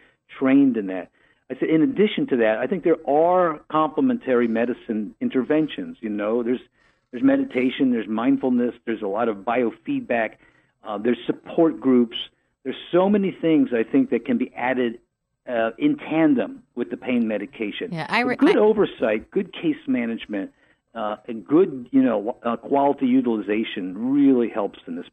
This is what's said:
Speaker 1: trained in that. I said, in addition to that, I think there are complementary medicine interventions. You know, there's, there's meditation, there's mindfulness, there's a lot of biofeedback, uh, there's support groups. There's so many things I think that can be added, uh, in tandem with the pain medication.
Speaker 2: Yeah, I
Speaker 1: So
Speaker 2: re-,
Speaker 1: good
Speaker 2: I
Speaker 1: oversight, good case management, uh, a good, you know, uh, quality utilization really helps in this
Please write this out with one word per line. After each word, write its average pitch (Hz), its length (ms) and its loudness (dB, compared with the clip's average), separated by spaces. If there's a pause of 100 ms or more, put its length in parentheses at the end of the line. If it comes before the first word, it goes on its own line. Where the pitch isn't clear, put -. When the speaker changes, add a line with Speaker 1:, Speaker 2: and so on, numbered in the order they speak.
(380)
Speaker 1:
trained 135 400 4
in 101 80 -4
that. 92 240 -8 (400)
I 127 80 -10
said, 151 100 -2
in 156 140 2
addition 151 460 0
to 143 80 0
that, 110 220 2
I 127 100 -4
think 170 160 -4
there 165 240 0
are 165 500 2 (140)
complementary 131 720 2
medicine 110 760 -4
interventions. 123 800 -2
You 110 80 -8
know, 107 360 -2
there's, 120 160 -2 (500)
there's 123 140 -2
meditation, 135 680 2
there's 113 160 -2
mindfulness, 123 640 0 (140)
there's 110 160 -4
a 104 60 -4
lot 110 200 -2
of 104 100 -4
biofeedback, 117 960 -4 (500)
uh, 107 140 -8
there's 117 280 0
support - 540 0
groups. 123 360 2 (460)
There's 131 140 -8 (160)
so 185 180 4
many 196 220 2
things 151 400 2
I 117 100 2
think 131 280 0
that 117 140 0
can 123 140 0
be 123 160 -4
added, 123 460 -2 (480)
uh, 113 280 -2
in 147 200 2
tandem 147 680 0 (140)
with 120 140 -6
the 113 60 -6
pain 120 300 -2
medication. 104 640 -6
Speaker 2:
Yeah, 160 180 -8
I 220 140 0
Speaker 1:
So 247 60 -2
Speaker 2:
re-, 247 80 -2
Speaker 1:
good 339 200 4
Speaker 2:
I 240 40 4
Speaker 1:
oversight, 160 720 2
good 190 200 -4
case 156 220 -2 (140)
management, 113 640 -4 (420)
uh, 107 220 -6 (120)
a 123 60 -8
good, 139 580 0
you 135 100 6
know, 117 400 0
uh, 117 140 -2
quality 139 500 0
utilization 110 1080 -2
really 135 360 4
helps 101 380 -6
in 85 100 -12
this 87 160 -14